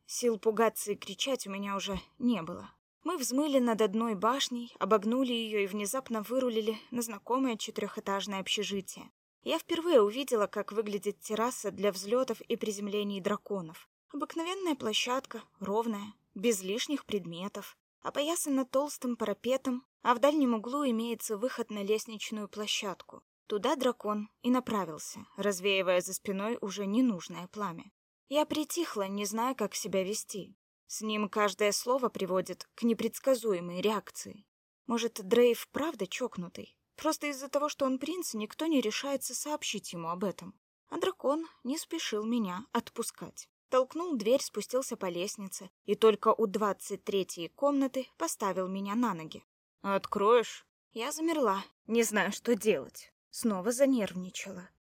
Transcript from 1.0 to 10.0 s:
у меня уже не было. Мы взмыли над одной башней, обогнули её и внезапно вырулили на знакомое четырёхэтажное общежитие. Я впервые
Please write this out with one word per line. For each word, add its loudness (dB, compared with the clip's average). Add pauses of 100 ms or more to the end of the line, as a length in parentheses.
у -10
меня -4
уже -4 (180)
не 2
было. -10 (320)
Мы -2
взмыли 2
над 2
одной 2
башней, -2
обогнули 2
её -2
и 2
внезапно -2
вырулили 0 (140)
на -2
знакомое 0
четырёхэтажное -4
общежитие. -4 (320)
Я 0
впервые 4